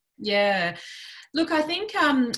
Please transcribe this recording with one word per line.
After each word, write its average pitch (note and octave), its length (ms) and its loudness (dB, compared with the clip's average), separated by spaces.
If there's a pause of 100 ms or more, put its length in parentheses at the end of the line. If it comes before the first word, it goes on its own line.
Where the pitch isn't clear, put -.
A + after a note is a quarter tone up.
(180)
Yeah. G3+ 600 0 (560)
Look, D#4+ 180 0
I D#4 100 2
think, F4 340 -4
um, C#4 420 4